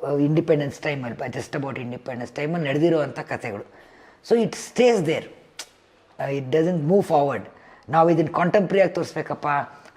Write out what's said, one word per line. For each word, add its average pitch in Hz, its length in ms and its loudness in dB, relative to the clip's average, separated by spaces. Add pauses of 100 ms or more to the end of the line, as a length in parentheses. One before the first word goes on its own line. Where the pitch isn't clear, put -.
ಆ, 143 120 0
ಇಂಡಿಪೆಂಡೆನ್ಸ್ 151 600 2
ಟೈಮಲ್ಲಿ, 131 500 -6
just 127 320 -8
about 135 200 -8
ಇಂಡಿಪೆಂಡೆನ್ಸ್ 123 520 -10
ಟೈಮಲ್ಲಿ 151 360 -4
ನಡೆದಿರುವಂಥ 147 520 2
ಕಥೆಗಳು. 113 440 -8 (640)
So 226 100 4
it 202 140 0
stays 233 480 2
there, 143 240 -2 (960)
ಆ, 139 80 -4
it 139 160 -4
doesn't 160 380 2
move 185 220 4
forward. 143 440 0 (400)
ನಾವು 165 220 4
ಇದನ್ನ 165 180 4
ಕಾಂಟೆಂಪರರಿ 180 520 2
ಆಗಿ 180 120 4
ತೋರಿಸ್ಬೇಕಪ್ಪ, 151 540 -6 (500)